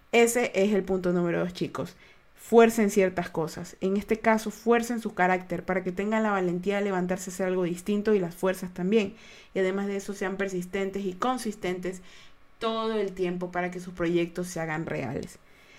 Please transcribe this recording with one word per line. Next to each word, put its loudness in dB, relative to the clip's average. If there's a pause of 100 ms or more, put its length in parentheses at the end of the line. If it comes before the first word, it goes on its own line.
(120)
Ese 4
es 4
el 2
punto 0
número 2
dos, -2
chicos. -6 (400)
Fuercen 6
ciertas 2
cosas. -6
En 0
este -2
caso, 2
fuercen 0
su -6
carácter 0
para -2
que -4
tengan 0
la 2
valentía 0
de 0
levantarse -2
a -10
hacer -2
algo 0
distinto 0
y 4
las -4
fuerzas -4
también. 2 (400)
Y -2
además 0
de -4
eso, -8
sean -4
persistentes -4
y -4
consistentes -4 (560)
todo -2
el -2
tiempo -2
para -2
que -10
sus -12
proyectos 0
se -8
hagan -4
reales. -6 (420)